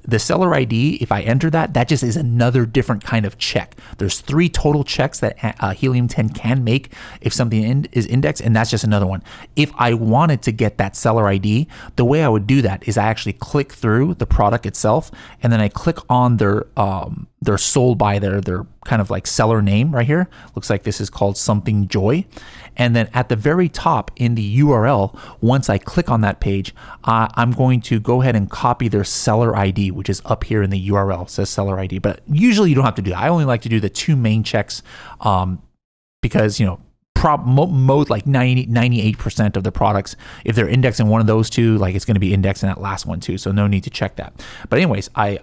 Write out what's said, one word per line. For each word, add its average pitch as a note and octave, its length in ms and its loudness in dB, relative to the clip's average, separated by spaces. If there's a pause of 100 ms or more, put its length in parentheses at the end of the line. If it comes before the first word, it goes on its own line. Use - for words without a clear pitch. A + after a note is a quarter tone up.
the - 160 0
seller F3 340 2
I C3+ 120 2
D, A#2 300 0
if - 140 -6
I G2+ 120 0
enter C3+ 300 2
that, D#3+ 220 0
that A#2+ 140 2
just C#3 160 0
is A#2+ 140 0
another A#2+ 480 2
different A2+ 360 -2
kind A2 240 -2
of G2 120 -8
check. - 400 -6 (200)
There's - 220 -4
three D#3+ 300 0
total D3 340 0
checks - 380 -4
that, A2 160 -4 (240)
uh, G2 100 -2
Helium B2 380 0
ten A2 180 -2
can A#2+ 380 -2
make A#2+ 260 -2 (300)
if - 100 -2
something A2 320 0
in-, C3 300 0
is A#2 140 0
indexed, C#3+ 360 0
and A#2 100 2
that's A2 180 2
just A2+ 120 0
another G#2 240 2
one. F#2+ 160 -6 (320)
If D3 220 0
I A#2+ 160 2
wanted A#2+ 480 2
to B2 100 0
get A2 280 -2
that F#2+ 180 -4
seller A2+ 320 2
I G2 80 2
D, G#2+ 320 0 (260)
the B2 80 2
way D3 220 4
I - 20 2
would G#2+ 180 2
do C3 160 4
that A2 240 -2
is G#2 120 -2
I G#2 80 2
actually A2 260 -2
click - 400 -4
through B2+ 440 0
the - 120 -4
product G#2 380 2
itself, G#2+ 460 -2 (300)
and A#2 120 2
then A2 80 2
I G#2 80 0
click - 300 -4 (100)
on B2 260 2
their, G#2 300 0 (100)
um, F#2+ 520 -4 (140)
their G2+ 160 0
sold B2 400 2
by, G2+ 220 2
their, G2 220 0
their F#2 240 -6 (180)
kind A2+ 180 0
of, G2 80 -4
like, F#2 180 -4
seller A2+ 340 2
name G#2+ 340 2
right A#2+ 100 2
here. D#3+ 220 2 (280)
Looks - 140 -6
like G2+ 140 -2
this - 160 -4
is G2 100 -6
called G2+ 280 -2
Something G#2 500 0
Joy. A2 380 0 (520)
And A#2+ 180 2
then A2+ 180 2
at B2 160 0
the B2 60 0
very D#3 340 2
top - 460 -2
in A#2+ 200 0
the A2+ 60 -2
U B2 300 2
R A2+ 140 4
L, A2+ 320 0 (220)
once B2+ 300 2
I G2+ 80 2
click - 320 -4
on A2+ 120 2
that G2+ 180 0
page, G2 360 -4 (300)
uh, A2+ 300 2
I'm A#2+ 160 2
going B2+ 300 2
to A#2 180 -2
go A#2+ 220 0
ahead B2+ 140 2
and G2 140 0
copy A#2+ 400 -2
their G2+ 160 0
seller A2+ 500 0
I G2 160 2
D, G2 200 -2
which F#2+ 180 -6
is G2 160 -4
up - 180 -2
here G#2+ 180 0
in G2 100 0
the G2 80 -2
U G2 160 -2
R G2 160 0
L. F2 120 -6
It F2 60 -12
says G2+ 200 -4
seller G2 300 -2
I F#2+ 80 -4
D, F#2+ 120 -6
but - 280 -2
usually G3+ 420 4
you D3 60 4
don't C3+ 80 4
have A2+ 120 0
to - 60 -4
do F#2+ 100 -4
that. F2 80 -6
I B2+ 100 0
only E3 160 2
like A#2+ 160 0
to - 80 -8
do A2+ 100 2
the G2+ 100 -2
two - 260 0
main A2 280 2
checks, - 400 -4 (380)
um, F#2 400 0 (600)
because, G#2+ 380 0
you A#2 60 2
know, F2+ 160 -4 (320)
prob-, D3 320 2
mo-, C3+ 220 4
mo-, C#3 420 2
like, G#2+ 180 -2
ninety, B2+ 380 2
ninety-eight A#2 540 0
percent - 360 -2
of F#2+ 80 -2
the G#2 80 -2
products, G2+ 460 -2 (260)
if G#2+ 140 -2
they're A2+ 100 2
indexed B2+ 320 2
in A2+ 80 4
one A2 140 4
of G#2+ 60 4
those A2 220 2
two, A2+ 280 2
like, F#2 180 0
it's F#2+ 80 -4
gonna G#2 160 2
be F#2+ 140 2
indexed G2 280 0
in F#2+ 60 0
that F#2+ 140 -6
last F#2+ 240 -8
one F2 160 -6
too. - 160 -6
So G2 160 -4
no G2+ 140 2
need G2 180 0
to - 40 -10
check - 280 -6
that. - 260 -14 (240)
But B2 120 2
anyways, B2 360 0
I, G2+ 280 -2